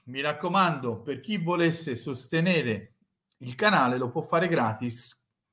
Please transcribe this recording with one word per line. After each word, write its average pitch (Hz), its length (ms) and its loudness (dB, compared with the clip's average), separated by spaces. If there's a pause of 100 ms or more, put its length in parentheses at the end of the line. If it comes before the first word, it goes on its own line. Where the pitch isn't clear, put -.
Mi 127 140 -10
raccomando, 147 840 0
per 135 160 -6
chi 208 180 -4
volesse 165 580 2
sostenere 143 1000 0 (420)
il 123 160 -12
canale 135 460 2
lo 127 100 -2
può 156 120 -4
fare 175 260 0
gratis 120 760 -2 (300)